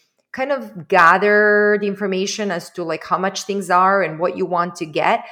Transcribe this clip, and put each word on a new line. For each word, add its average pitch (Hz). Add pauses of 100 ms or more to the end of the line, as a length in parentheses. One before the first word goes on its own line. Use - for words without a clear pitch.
(320)
kind 262
of 214
gather 208
the 208
information 196
as 170
to, 175
like, 160
how 170
much 190
things 196
are 190
and 160
what 180
you 185
want 175
to 165
get. 160